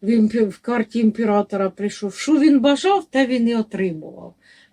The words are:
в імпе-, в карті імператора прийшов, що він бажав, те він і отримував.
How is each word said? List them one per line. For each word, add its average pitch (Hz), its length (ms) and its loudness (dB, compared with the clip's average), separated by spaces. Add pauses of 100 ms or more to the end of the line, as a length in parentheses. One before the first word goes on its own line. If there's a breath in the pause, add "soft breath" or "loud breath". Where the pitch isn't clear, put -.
в 202 60 0
імпе-, 220 360 2
в 190 140 -6
карті 233 400 -4
імператора 208 720 0
прийшов, 196 460 -8
що 294 240 0
він 285 200 4
бажав, 285 460 2
те 269 200 0
він 240 240 0
і 233 60 0
отримував. 185 800 -6 (380 soft breath)